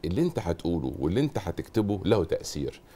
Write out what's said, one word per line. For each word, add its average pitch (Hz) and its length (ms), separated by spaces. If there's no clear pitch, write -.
اللي 92 180
انت 175 160
هتقوله 82 600
واللي 82 220
انت 143 180
هتكتبه 101 680
له 104 200
تاثير، - 560